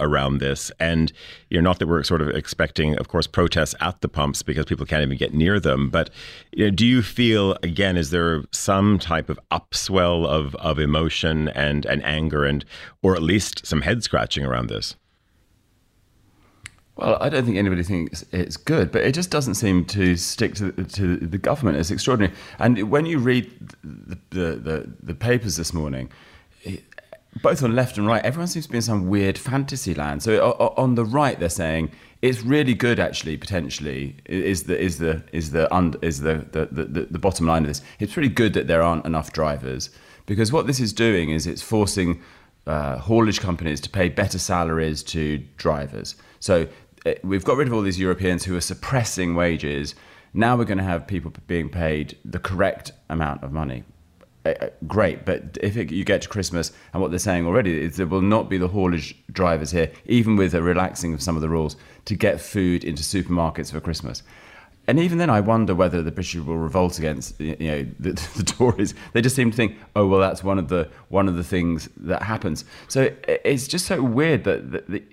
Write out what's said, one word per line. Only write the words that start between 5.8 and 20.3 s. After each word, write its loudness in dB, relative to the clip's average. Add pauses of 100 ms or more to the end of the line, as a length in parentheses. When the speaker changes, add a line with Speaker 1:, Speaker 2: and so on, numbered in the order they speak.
Speaker 1:
But, 0 (420)
you 2
know, 4
do 4
you 6
feel, 2 (100)
again, 2
is 0
there 2
some 4
type -2
of -6 (120)
upswell 0
of, 0
of -2
emotion 2
and, 0
and 0
anger 0
and, 0 (360)
or 4
at -2
least 0
some 0
head 0
scratching -2
around -2
this? -6 (2000)
Speaker 2:
Well, 2
I 0
don't 0
think 2
anybody 2
thinks -4
it's -2
good, 2
but 0
it 4
just -2
doesn't 0
seem 4
to 2
stick -2